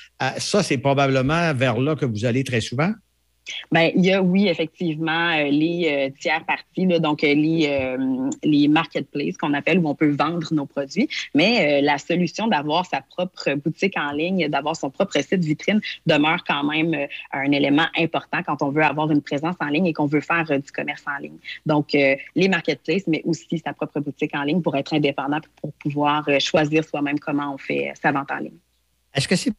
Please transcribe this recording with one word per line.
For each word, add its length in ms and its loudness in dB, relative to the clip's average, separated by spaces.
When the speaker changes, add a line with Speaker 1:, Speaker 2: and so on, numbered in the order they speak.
Speaker 1:
Euh, 140 0
ça, 260 0
c'est 140 0
probablement 760 2
vers 260 0
là 160 0
que 80 -4
vous 220 -2
allez 180 0
très 160 -2
souvent ? 320 -2
Speaker 2:
Ben, 240 4
il 120 4
y 40 4
a, 120 4
oui, 260 4
effectivement, 880 -2
euh, 140 0
les, 580 0
euh, 100 -12
tiers 280 -2
parties, 400 -2
là, 120 4
donc, 240 0
euh, 120 4
les, 340 2
euh, 640 -2
les 260 4
marketplaces 680 0
qu'on 160 -2
appelle 280 2
où 60 2
on 80 0
peut 180 2
vendre 420 -2
nos 100 0
produits. 460 -2
Mais, 480 4
euh, 20 4
la 140 2
solution 480 -2
d'avoir 400 0
sa 160 -6
propre 500 -4
boutique 460 -2
en 140 -4
ligne, 360 -2
d'avoir 280 -2
son 120 -6
propre 320 -2
site 240 0
vitrine 380 0
demeure 420 2
quand 160 -2
même, 300 0
euh, 120 -4
un 200 0
élément 320 2
important 480 -2
quand 160 -2
on 80 0
veut 120 2
avoir 280 2
une 100 4
présence 400 -4
en 60 -4
ligne 220 2
et 40 0
qu'on 140 0
veut 160 0
faire, 280 -2
euh, 60 2
du 160 -4
commerce 340 -8
en 140 -6
ligne. 160 -14
Donc, 280 0
euh, 220 4
les 120 4
marketplaces, 580 -2
mais 200 0
aussi 320 -2
sa 160 -8
propre 260 -6
boutique 340 -6
en 100 -4
ligne 180 0
pour 120 -2
être 200 -2
indépendant, 460 0
pour 140 -10
pouvoir, 560 0
euh, 80 4
choisir 440 2
soi-même 360 -4
comment 340 -4
on 60 -10
fait, 320 -4
euh, 100 -10
sa 100 0
vente 200 -2
en 80 -6
ligne. 180 -12
Speaker 1:
Est-ce 140 -2
que 80 2
c'est 220 -2